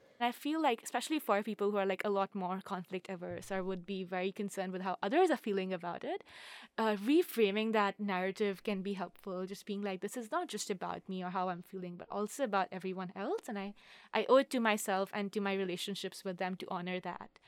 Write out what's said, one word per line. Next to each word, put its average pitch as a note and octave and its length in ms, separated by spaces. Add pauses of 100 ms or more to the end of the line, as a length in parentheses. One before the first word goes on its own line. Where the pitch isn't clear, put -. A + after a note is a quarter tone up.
(220)
I A#3+ 100
feel D#4 280
like, B3+ 220
especially C#4+ 360
for G#3 240
people G#3 280
who G#3 80
are, F#3+ 80
like, F#3+ 180
a G#3 60
lot G3 240
more F#3 280
conflict F#3 460
averse F3 420
or F#3+ 140
would F#3 220
be F#3+ 180
very F#3 280
concerned F#3+ 380
with F#3 120
how F#3+ 200
others D#4+ 280
are B3+ 80
feeling F#3+ 340
about E3+ 320
it, F4+ 180 (540)
uh, A3 200
reframing A3 760
that G3+ 260
narrative F#3+ 640
can G3 200
be G3+ 100
helpful. F#3 540
Just F#3+ 180
being G3+ 160
like, G3 220
"This G3+ 160
is A3 120
not F4 180
just G#3 200
about F3 400
me F#3 160
or F3+ 60
how F#3 180
I'm F3 140
feeling, F3+ 340
but - 140
also G#3 340
about G3 260
everyone F#3 460
else." C4+ 320
And G#3 100
I, G3 140 (400)
I A3 160
owe B3+ 80
it C4+ 140
to B3+ 100
myself G#3 540
and G3+ 180
to G#3+ 80
my G3 140
relationships F#3+ 680
with F#3 140
them F#3 200
to - 120
honor F3+ 320
that. - 480